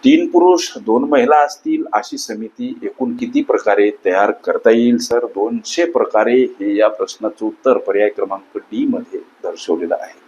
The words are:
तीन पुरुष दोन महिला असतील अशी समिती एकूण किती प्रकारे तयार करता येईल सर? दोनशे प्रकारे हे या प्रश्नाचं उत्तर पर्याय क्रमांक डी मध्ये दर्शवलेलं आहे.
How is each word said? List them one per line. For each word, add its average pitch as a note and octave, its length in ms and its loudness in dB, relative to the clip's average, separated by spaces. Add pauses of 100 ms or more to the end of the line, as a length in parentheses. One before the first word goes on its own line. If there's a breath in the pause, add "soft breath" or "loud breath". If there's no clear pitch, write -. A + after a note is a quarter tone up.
तीन D#4+ 280 4
पुरुष F3+ 400 4 (140)
दोन A2+ 240 2
महिला D3 360 4
असतील D#3 380 -4 (100)
अशी - 240 -4
समिती A2+ 560 -10 (100)
एकूण A#2+ 340 -6
किती B2+ 260 -2
प्रकारे G#2 460 2 (160)
तयार G2 260 2 (140)
करता - 260 2
येईल A#2+ 260 4
सर? A#2+ 280 -2
दोनशे A2+ 680 -4
प्रकारे A2+ 440 2 (240)
हे G2+ 160 -2
या G#2+ 120 4
प्रश्नाचं G#2+ 580 -6
उत्तर A2 320 0
पर्याय G2+ 320 2
क्रमांक G2 480 -8
डी A2+ 280 -6
मध्ये F#2+ 340 -4 (240)
दर्शवलेलं E2+ 560 -4
आहे. - 280 -16